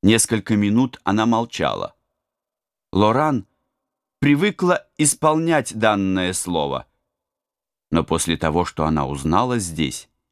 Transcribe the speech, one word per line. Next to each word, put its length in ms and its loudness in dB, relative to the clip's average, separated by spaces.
Несколько 520 2
минут 480 0
она 220 0
молчала. 680 -2
Лоран 560 2
привыкла 680 2
исполнять 760 0
данное 580 0
слово. 540 -4
Но 140 2
после 340 -2
того, 280 0
что 200 -4
она 220 0
узнала 500 -2
здесь, 500 -6